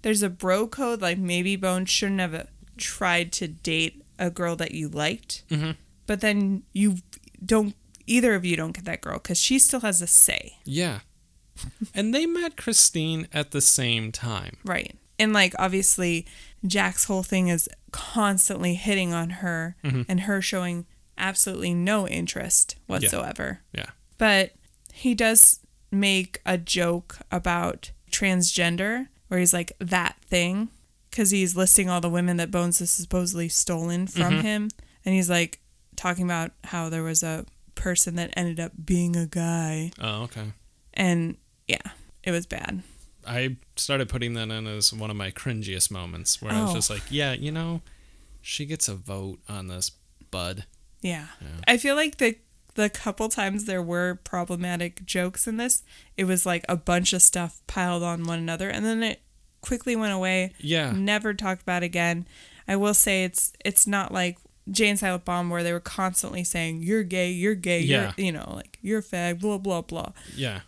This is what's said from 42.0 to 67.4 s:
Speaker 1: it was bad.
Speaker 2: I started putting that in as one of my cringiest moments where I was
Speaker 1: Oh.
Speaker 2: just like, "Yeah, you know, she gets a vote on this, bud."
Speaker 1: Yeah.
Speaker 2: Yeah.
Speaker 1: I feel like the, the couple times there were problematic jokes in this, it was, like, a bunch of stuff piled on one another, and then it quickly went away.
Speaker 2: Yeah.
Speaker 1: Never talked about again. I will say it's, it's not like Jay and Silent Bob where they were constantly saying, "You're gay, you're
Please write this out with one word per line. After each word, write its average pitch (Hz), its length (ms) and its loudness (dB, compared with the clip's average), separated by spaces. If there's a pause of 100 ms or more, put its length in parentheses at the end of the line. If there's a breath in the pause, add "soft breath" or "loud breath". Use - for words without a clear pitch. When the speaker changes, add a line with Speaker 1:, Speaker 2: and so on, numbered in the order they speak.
Speaker 1:
it 185 80 -4
was 170 140 -4
bad. - 380 -10 (420 soft breath)
Speaker 2:
I 127 320 -6 (180)
started 135 340 -2
putting 120 240 -4
that 113 160 -6
in 110 180 -6
as 107 240 0
one 107 200 -6
of 107 40 -6
my 95 160 -6
cringiest 104 600 -4
moments 87 500 -4
where 110 120 -6
I 220 100 0
was 190 80 0
Speaker 1:
Oh. 170 40 0
Speaker 2:
just - 140 -2
like, 107 200 -6
"Yeah, 139 240 -2
you 143 180 -6
know, 165 300 -4 (600 soft breath)
she - 240 -8
gets 151 220 -4
a 101 80 -6
vote 98 520 -10
on 98 200 -10
this, 90 240 -6 (400)
bud." 92 340 -8 (360)
Speaker 1:
Yeah. 160 260 -6 (140)
Speaker 2:
Yeah. - 60 -14 (200)
Speaker 1:
I 240 100 6
feel 277 180 0
like 302 220 0
the, 226 200 2 (380)
the 208 140 2
couple 220 400 -4
times 208 360 -2
there 185 160 -2
were 175 420 -2
problematic 175 840 -6
jokes 180 420 -2
in 220 100 -4
this, 247 260 0 (340 loud breath)
it 190 80 0
was, 185 200 2
like, 170 240 -2
a 180 60 2
bunch 180 380 0
of 180 80 4
stuff - 460 4
piled 175 360 -2
on 170 220 -4
one 165 140 -2
another, 165 300 -4
and 208 160 -4
then 226 180 0
it - 180 -4 (400)
quickly 240 340 -2
went 214 180 -2
away. 185 460 0
Speaker 2:
Yeah. 151 320 0
Speaker 1:
Never 208 420 0
talked 190 280 -4
about 180 220 -2
again. 170 440 -2 (400 loud breath)
I 196 80 0
will 208 200 2
say 190 280 8
it's, - 300 0 (100)
it's - 220 6
not 202 260 -2
like 180 260 -2 (320)
Jay 208 200 2
and 202 80 2
Silent 185 280 -2
Bob 175 240 -2
where 170 140 -2
they 170 100 0
were 170 60 -4
constantly 180 640 -4
saying, 165 380 -4
"You're 208 220 0
gay, 180 280 -2
you're 190 240 0